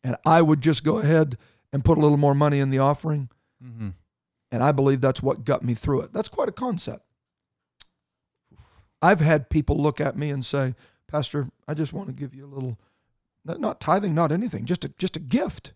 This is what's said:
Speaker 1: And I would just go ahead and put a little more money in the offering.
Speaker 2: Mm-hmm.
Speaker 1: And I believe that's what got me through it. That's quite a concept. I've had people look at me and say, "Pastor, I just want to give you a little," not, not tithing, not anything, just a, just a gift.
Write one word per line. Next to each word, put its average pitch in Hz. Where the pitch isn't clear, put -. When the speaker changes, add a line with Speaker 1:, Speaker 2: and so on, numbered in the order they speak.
Speaker 1:
And 127
I 165
would 151
just 147
go 160
ahead 156
and 139
put 160
a -
little 147
more 143
money 143
in 135
the 135
offering. 143
Speaker 2:
Mm-hmm. 113
Speaker 1:
And 120
I 143
believe 139
that's 131
what 139
got -
me 123
through 135
it. -
That's -
quite -
a 190
concept. -
I've 175
had 151
people 151
look 147
at 139
me 147
and 135
say, 131
"Pastor, 147
I 151
just 151
want 190
to 131
give 131
you 135
a 139
little," 131
not, 165
not -
tithing, 185
not 156
anything, 165
just 175
a, 139
just -
a 160
gift. 165